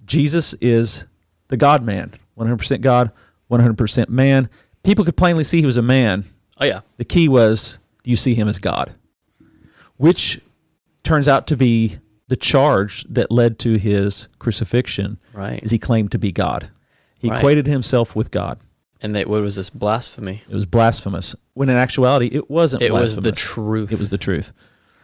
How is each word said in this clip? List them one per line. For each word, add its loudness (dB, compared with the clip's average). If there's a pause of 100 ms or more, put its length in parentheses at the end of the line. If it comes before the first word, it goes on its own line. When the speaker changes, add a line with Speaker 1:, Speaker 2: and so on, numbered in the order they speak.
Speaker 1:
Jesus 0
is 0 (420)
the -4
God-man, 0 (240)
one -4
hundred 0
percent -4
God, 2 (380)
one 2
hundred 4
percent -2
man. 2 (360)
People 2
could -2
plainly 2
see 0
he 4
was 0
a 2
man. 2 (360)
Speaker 2:
Oh, 0
yeah. -4 (160)
Speaker 1:
The -8
key 2
was, 4 (260)
do -4
you 2
see 0
him 0
as -2
God? -4 (1000)
Which 0 (640)
turns 2
out 4
to -2
be 2 (280)
the -4
charge 2
that -2
led 2
to 2
his -2 (140)
crucifixion, -4 (140)
Speaker 2:
Right. -10
Speaker 1:
is -4
he 2
claimed 0
to -2
be -4
God. -4 (460)
He -4
Speaker 2:
Right. -4
Speaker 1:
equated 2
himself -2
with -4
God. -6 (420)
Speaker 2:
And -6
that, -2
what -2
was -4
this, -8
blasphemy? -6
Speaker 1:
It -10
was -4
blasphemous, 0 (180)
when -2
in 2
actuality, 2
it -6
wasn't 0
Speaker 2:
It 2
was 0
the -6
Speaker 1:
blasphemous. -2
Speaker 2:
truth. -4
Speaker 1:
It -2
was -4
the -4
truth. -6 (520)